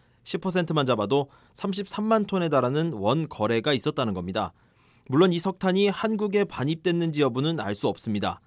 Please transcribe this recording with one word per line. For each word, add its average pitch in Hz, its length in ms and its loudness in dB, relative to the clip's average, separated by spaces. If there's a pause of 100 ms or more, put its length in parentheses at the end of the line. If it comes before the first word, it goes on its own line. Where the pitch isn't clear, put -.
(240)
십 - 180 -6
퍼센트만 165 440 0
잡아도 123 440 2 (260)
삼십삼만 208 680 -2
톤에 180 240 -2
달하는 143 440 2
원 123 340 0
거래가 113 460 0
있었다는 127 400 -2
겁니다. 92 400 -6 (540)
물론 170 260 4
이 170 60 -2
석탄이 190 480 0
한국에 208 560 0
반입됐는지 165 800 -2
여부는 139 360 0
알 104 140 -4
수 123 140 -2
없습니다. 101 600 0